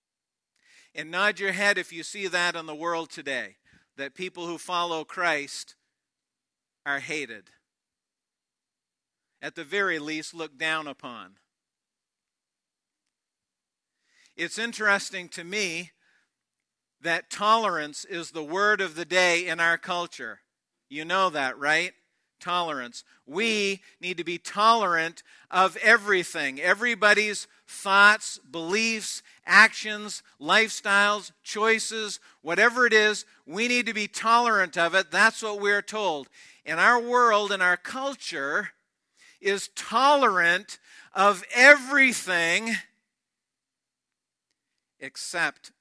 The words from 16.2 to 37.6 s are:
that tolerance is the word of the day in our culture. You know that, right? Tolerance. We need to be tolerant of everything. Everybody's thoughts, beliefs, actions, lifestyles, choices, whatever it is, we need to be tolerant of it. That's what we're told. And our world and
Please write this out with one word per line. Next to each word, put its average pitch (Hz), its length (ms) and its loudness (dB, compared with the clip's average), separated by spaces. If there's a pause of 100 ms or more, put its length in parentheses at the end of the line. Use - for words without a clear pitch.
that 165 280 -4
tolerance 190 760 0
is 170 260 -12
the 156 120 -10
word 196 360 2
of 175 160 -6
the 170 100 -8
day 175 420 2
in 165 120 -4
our 165 180 2
culture. 160 640 -8 (460)
You 147 180 -10
know 185 240 2
that, 135 280 -4
right? 156 360 0 (460)
Tolerance. 156 640 -6 (220)
We 202 560 -2 (180)
need 175 180 -8
to 175 60 -6
be 170 140 -8
tolerant 190 840 0 (260)
of 180 280 2
everything. 185 840 2
Everybody's 208 840 2 (200)
thoughts, 202 720 4 (100)
beliefs, 196 720 -4 (220)
actions, 214 800 2 (160)
lifestyles, 202 920 2 (120)
choices, 220 760 -2 (220)
whatever 226 440 2
it 220 80 4
is, 214 320 4 (200)
we 196 220 -4
need 247 200 0
to 226 60 -4
be 208 140 -4
tolerant 220 720 0
of 170 180 2
it. 160 160 0
That's 208 300 2
what 208 180 -6
we're 202 220 0
told. 185 480 -6 (360)
And 160 140 -4
our 233 200 6
world 233 520 2
and 190 120 0